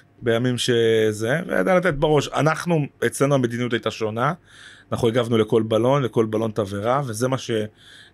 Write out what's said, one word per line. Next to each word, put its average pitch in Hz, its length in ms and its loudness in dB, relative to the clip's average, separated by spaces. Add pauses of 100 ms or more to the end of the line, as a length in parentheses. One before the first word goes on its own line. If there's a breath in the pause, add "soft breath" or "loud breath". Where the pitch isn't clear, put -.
(220)
בימים 120 360 0
שזה, 113 880 2
וידע 185 280 2
לתת 175 180 2
בראש. 147 340 2
אנחנו, 151 580 0 (200)
אצלנו 139 300 2
המדיניות 120 380 -2
הייתה 110 180 -2
שונה, 117 420 -2 (580 loud breath)
אנחנו 117 160 0
הגבנו 117 300 0
לכל 110 260 2
בלון, 117 400 2
לכל 113 220 0
בלון 110 260 -2
תבערה, 107 540 -2
וזה 117 220 -4
מה 131 100 -2
ש-, - 140 -8 (640 loud breath)